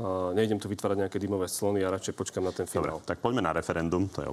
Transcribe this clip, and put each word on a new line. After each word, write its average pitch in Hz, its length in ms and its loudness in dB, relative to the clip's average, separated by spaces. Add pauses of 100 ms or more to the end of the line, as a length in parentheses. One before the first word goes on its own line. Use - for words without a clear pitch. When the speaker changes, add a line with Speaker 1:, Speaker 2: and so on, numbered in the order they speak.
Speaker 1:
A 92 320 0
nejdem 107 240 4
tu 98 80 -4
vytvárať 98 400 0
nejaké 95 160 -2
dymové 98 240 0
clony, 101 400 2
ja 92 80 2
radšej 95 240 -4
počkam - 240 -4
na 92 80 0
ten 90 160 -4
Speaker 2:
Dobre, 82 240 0
Speaker 1:
finál. 80 160 -6
Speaker 2:
tak 87 160 -4
poďme 120 240 2
na 80 80 2
referendum, 85 560 2
to - 160 -6
je - 80 -4